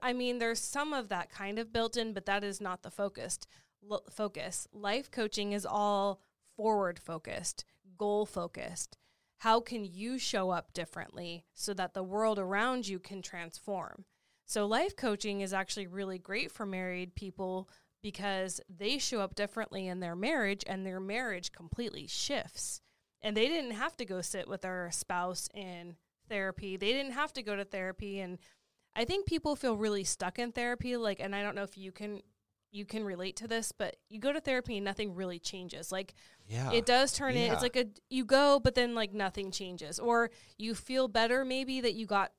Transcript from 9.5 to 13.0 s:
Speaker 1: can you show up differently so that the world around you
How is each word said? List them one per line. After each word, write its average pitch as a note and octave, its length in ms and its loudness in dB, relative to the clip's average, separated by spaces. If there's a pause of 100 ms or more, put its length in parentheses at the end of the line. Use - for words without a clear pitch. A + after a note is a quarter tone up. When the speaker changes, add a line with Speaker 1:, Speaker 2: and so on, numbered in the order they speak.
Speaker 1:
can A#3 260 -4
you G#3+ 360 -4
show F#3+ 300 2
up E3+ 220 -2
differently E3+ 800 -8
so - 220 -4
that F3+ 200 -2
the F#3+ 100 -2
world G#3+ 340 2
around G#3 480 2
you F#3+ 140 -4